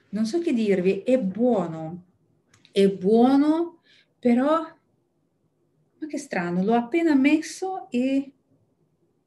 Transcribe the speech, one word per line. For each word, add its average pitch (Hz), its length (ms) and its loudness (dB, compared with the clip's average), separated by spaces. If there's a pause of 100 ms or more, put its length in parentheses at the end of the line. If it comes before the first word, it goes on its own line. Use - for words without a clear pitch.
non 220 160 -4
so 339 140 -4
che 339 120 -2
dirvi, 196 520 0
è 254 160 2
buono. 180 840 -4 (680)
È 196 180 4
buono, 277 920 2 (360)
però, 269 440 2
ma - 1500 -20
che 294 100 -8
strano, 175 460 -4
l'ho 220 100 0
appena 311 400 0
messo 311 800 0
e 269 400 -2 (960)